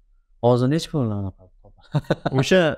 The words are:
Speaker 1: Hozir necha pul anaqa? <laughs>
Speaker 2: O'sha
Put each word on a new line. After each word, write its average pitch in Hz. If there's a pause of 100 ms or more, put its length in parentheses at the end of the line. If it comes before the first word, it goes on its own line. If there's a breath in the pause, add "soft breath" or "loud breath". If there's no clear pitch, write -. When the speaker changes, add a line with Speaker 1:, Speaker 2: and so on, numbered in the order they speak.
(420)
Speaker 1:
Hozir 123
necha 160
pul 127
anaqa? 98 (480)
<laughs> -
Speaker 2:
O'sha 180 (160)